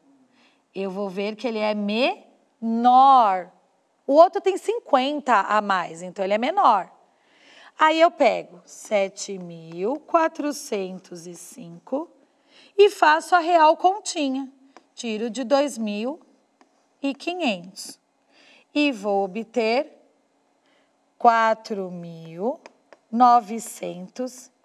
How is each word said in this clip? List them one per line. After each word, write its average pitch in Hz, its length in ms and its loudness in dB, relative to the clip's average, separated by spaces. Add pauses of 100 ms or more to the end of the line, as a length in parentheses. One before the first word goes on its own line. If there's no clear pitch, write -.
(760)
Eu 190 160 -6
vou 196 200 -8
ver 202 260 -6
que 254 100 -8
ele 226 120 -4
é 214 160 -2
menor. 226 1800 2 (540)
O 269 80 2
outro 330 260 6
tem 381 160 2
cinquenta 277 840 0
a 214 200 0
mais, 175 400 -4
então 185 240 -8
ele 196 100 -2
é 214 40 2
menor. 254 520 2 (880)
Aí 320 220 4
eu 339 100 6
pego 190 540 0
sete 196 760 -6
mil 175 640 -8
quatrocentos 226 1300 -6
e 175 80 -18
cinco 170 760 -12 (680)
e 403 100 8
faço 320 480 0
a 349 40 2
real 320 360 4
continha. 285 760 -4 (420)
Tiro 226 380 -8
de 247 140 -8
dois 269 340 0
mil 220 420 -6 (800)
e 277 140 -4
quinhentos 247 840 -8 (760)
e 294 180 0
vou 196 320 -2
obter 226 720 -4 (1200)
quatro 226 720 2
mil 170 680 -10 (500)
novecentos 220 1400 -2 (120)